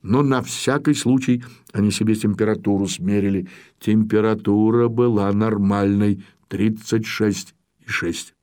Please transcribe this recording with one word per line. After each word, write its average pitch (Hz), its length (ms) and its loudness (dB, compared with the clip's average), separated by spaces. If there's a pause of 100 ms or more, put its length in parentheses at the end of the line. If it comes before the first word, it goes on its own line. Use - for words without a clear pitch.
Но 120 200 2
на 135 200 2
всякий 143 520 -2
случай 127 500 0 (280)
они 104 200 2
себе 110 240 0
температуру 104 720 0
смерили. 98 580 -2 (320)
Температура 107 1080 2
была 117 420 2
нормальной — 101 960 0 (240)
тридцать 110 580 -2
шесть - 480 -4 (320)
и - 0 -
шесть. 87 560 -8